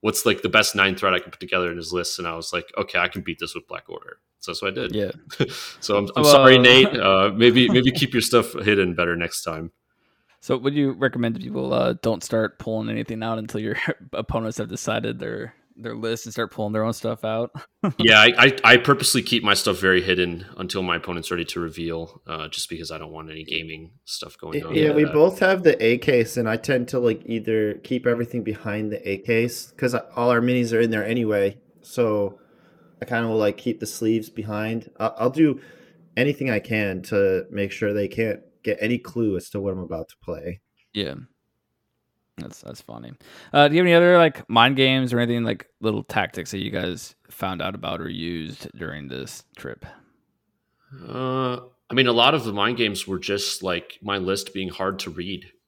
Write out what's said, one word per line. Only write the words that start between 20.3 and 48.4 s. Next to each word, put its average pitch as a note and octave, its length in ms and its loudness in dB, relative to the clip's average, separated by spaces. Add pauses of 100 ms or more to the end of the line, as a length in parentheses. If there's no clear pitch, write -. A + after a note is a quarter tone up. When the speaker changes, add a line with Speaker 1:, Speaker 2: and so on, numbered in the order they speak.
Speaker 1:
until F#2+ 260 -6
my E2+ 140 -2
opponent's E2+ 340 -8
ready E2+ 140 -4
to - 140 -8
reveal, E2 680 -8
uh, D#2 220 -10
just - 200 -10
because D#2+ 220 -12
I D#2+ 60 -10
don't D#2+ 140 -14
want D#2+ 200 -16
any D#2+ 120 -16
gaming D#2+ 480 -12 (140)
stuff - 320 -14
going - 240 -8
Speaker 3:
Y-, D#3+ 60 -12
Speaker 1:
on D#3 80 -6
Speaker 3:
yeah, D#3 120 4
Speaker 1:
like D3 80 2
Speaker 3:
we D3+ 100 4
Speaker 1:
that. D3+ 80 -6
Speaker 3:
both E3+ 260 4
have F#3+ 240 2
the D3+ 200 4
A A#2+ 160 4
case, A#2+ 380 2
and A2+ 120 -2
I A2+ 80 -2
tend B2 320 -2
to, C3 100 -2
like, A2+ 260 0
either A2 500 -2
keep B2+ 320 -6
everything A#2+ 360 -2
behind G#2+ 480 -6
the - 180 -8
A G2 100 -4
case A#2 580 -2
'cause B2 180 -2
all A#2+ 360 -2
our A#2+ 100 4
minis B2 320 0
are A2+ 80 4
in A#2 100 2
there G#2+ 140 -2
anyway. G#2+ 520 0 (240)
So G#2+ 580 -2 (600)
I - 40 -10
kinda A#2 240 -2
will, A2 80 0
like, G#2 200 0
keep A2+ 220 -6
the G#2+ 80 -8
sleeves A2 420 -2
behind. A2 600 -6 (100)
I, A2 80 -2 (100)
I'll B2 120 0
do D3 320 2 (560)
anything C3+ 320 0
I G#2+ 100 0
can G2+ 440 -2
to G2 480 2
make G2+ 200 -4
sure G2+ 220 -4
they G2+ 140 -2
can't A2 340 -4 (220)
get A2 180 -2
any A#2 160 0
clue A2 400 -4
as - 140 -10
to G2+ 100 -6
what G2 120 -4
I'm F#2+ 60 -8
about E2 300 -10
to - 80 -20
play. F2 440 -10 (300)
Speaker 2:
Yeah. F2+ 220 -6 (1200)
That's, - 240 -16
that's - 200 -18
funny. A#1 320 -18 (400)
Uh, C#3+ 160 6
do D3+ 60 0
you E3+ 40 4
have F3+ 60 4
any F3 100 4
other, F3 220 8
like, E3 320 2
mind A#2 260 6
games C3 380 2
or A#2+ 60 2
anything, A#2+ 260 0
like, A2 220 -6 (120)
little G#2+ 240 -4
tactics - 480 -6
that G2 80 -8
you G2 100 -6
guys F2+ 460 -8 (140)
found F#2 320 -8
out G2 140 -8
about - 260 -8
or - 80 -8
used E2+ 680 -10